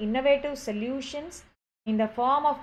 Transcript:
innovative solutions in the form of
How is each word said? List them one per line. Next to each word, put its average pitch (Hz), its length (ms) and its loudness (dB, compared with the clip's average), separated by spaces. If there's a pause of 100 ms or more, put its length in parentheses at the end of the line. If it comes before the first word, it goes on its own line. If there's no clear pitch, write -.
innovative 277 560 2
solutions 269 880 -8 (400)
in 214 140 0
the 214 100 2
form 262 380 2
of 285 160 4